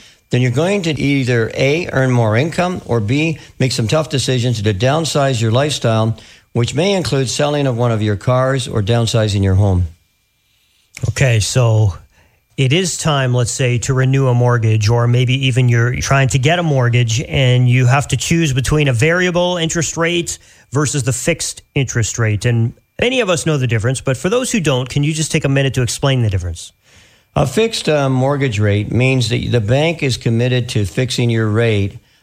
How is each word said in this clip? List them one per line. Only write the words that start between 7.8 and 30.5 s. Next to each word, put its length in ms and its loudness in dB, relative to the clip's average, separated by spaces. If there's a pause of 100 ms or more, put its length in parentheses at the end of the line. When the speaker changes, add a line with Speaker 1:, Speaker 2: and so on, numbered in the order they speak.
Speaker 1:
of 100 -2
your 160 0
cars 500 0
or 140 -2
downsizing 640 0
your 120 2
home. 300 2 (1200)
Speaker 2:
Okay, 300 0
so 540 2 (640)
it 160 2
is 240 -2
time, 360 0
let's 200 0
say, 240 0
to 160 -2
renew 340 2
a 60 2
mortgage, 560 2
or 180 2
maybe 400 2
even 220 2
you're 260 2
trying 320 2
to 120 0
get 200 2
a 40 0
mortgage 580 2
and 480 2
you 160 4
have 240 2
to 80 -2
choose 340 0
between 380 0
a 40 2
variable 640 0
interest 400 -4
rate 440 -2 (320)
versus 320 -2
the 100 -2
fixed 480 -4 (120)
interest 460 -2
rate. 240 -2
And 300 0 (260)
many 220 0
of 80 0
us 160 -2
know 120 0
the 80 -2
difference, 360 -2
but 160 -2
for 100 -4
those 240 -2
who 80 0
don't, 300 -2
can 140 -2
you 100 0
just 180 -4
take 140 -2
a 40 0
minute 260 0
to 60 0
explain 400 0
the 80 0
difference? 440 -6 (600)
Speaker 1:
A 140 2
fixed, 400 -2
uh, 220 2
mortgage 500 0
rate 320 0
means 380 2
that 220 -2
the 100 2
bank 420 0
is 140 -2
committed 520 0